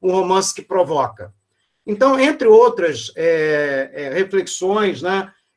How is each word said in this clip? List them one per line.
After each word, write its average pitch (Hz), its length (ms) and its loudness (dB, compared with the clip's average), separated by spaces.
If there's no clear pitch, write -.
um 185 80 0
romance 190 420 0
que - 100 -16
provoca. 147 720 -4
Então, 262 320 2
entre 277 300 0
outras, 202 680 4
é, 151 760 0
é, 143 220 -10
reflexões, 190 880 -2
né, 190 300 -4